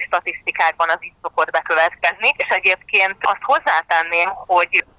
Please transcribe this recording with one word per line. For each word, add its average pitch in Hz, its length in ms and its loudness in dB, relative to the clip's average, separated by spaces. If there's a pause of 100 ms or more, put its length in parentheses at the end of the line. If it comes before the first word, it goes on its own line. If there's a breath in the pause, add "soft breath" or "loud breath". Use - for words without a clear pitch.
statisztikákban 170 840 -2
az 165 100 0
itt - 220 -20
szokott 160 300 -2
bekövetkezni, 170 840 0
és - 100 -6
egyébként 190 720 0
azt - 200 0 (100)
hozzátenném, 170 840 0
hogy 175 520 0 (140)